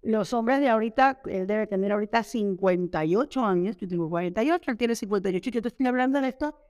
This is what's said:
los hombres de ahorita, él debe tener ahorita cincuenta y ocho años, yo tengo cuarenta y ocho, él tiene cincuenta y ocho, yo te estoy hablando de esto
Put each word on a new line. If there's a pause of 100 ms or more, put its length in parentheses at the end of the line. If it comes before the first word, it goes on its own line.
los
hombres
de
ahorita,
él
debe
tener
ahorita
cincuenta
y
ocho
años,
yo
tengo
cuarenta
y
ocho,
él
tiene
cincuenta
y
ocho,
yo
te
estoy
hablando
de
esto (100)